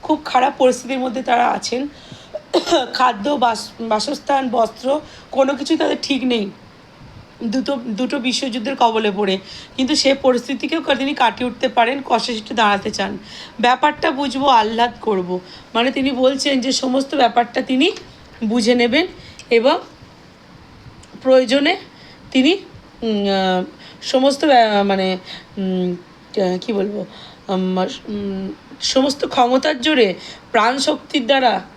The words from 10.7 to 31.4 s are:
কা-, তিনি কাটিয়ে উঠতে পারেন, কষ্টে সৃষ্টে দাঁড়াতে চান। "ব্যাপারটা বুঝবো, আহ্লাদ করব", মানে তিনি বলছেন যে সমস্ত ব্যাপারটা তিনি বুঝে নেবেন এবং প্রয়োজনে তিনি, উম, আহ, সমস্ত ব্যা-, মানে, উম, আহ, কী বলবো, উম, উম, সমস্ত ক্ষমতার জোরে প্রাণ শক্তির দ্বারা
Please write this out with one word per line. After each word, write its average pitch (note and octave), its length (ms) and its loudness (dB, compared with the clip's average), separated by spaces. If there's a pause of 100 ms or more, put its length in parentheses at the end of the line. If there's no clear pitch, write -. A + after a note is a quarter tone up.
কা-, C#4 160 0
তিনি C4+ 180 -2
কাটিয়ে A#3+ 360 0
উঠতে - 180 -4
পারেন, B3+ 360 0
কষ্টে A#3+ 280 0
সৃষ্টে A3 220 -8
দাঁড়াতে G#3 360 2
চান। G3 280 -6 (420)
"ব্যাপারটা D4 500 2
বুঝবো, C4+ 360 -2
আহ্লাদ A3+ 540 4
করব", F3+ 400 -2 (340)
মানে A#3 160 2
তিনি C4+ 200 -2
বলছেন C4+ 500 2
যে C4 120 -2
সমস্ত C4 420 -2
ব্যাপারটা A#3+ 480 2
তিনি C4+ 280 2 (540)
বুঝে A3+ 300 2
নেবেন B3 320 2 (440)
এবং B3 280 4 (1400)
প্রয়োজনে C4 540 4 (560)
তিনি, C4+ 200 4 (500)
উম, A3+ 80 -4
আহ, F#3+ 540 0 (380)
সমস্ত C#4 420 2
ব্যা-, A3+ 400 6
মানে, F#3+ 320 0 (420)
উম, F#3 380 -2 (420)
আহ, F3+ 220 2
কী A3+ 120 -6
বলবো, G3+ 320 -2 (440)
উম, F#3 380 0 (220)
উম, G3 440 -6 (280)
সমস্ত C4+ 460 0
ক্ষমতার C4 540 2
জোরে A#3+ 340 2 (380)
প্রাণ A#3 260 2
শক্তির C#4+ 480 -2
দ্বারা B3 340 2 (160)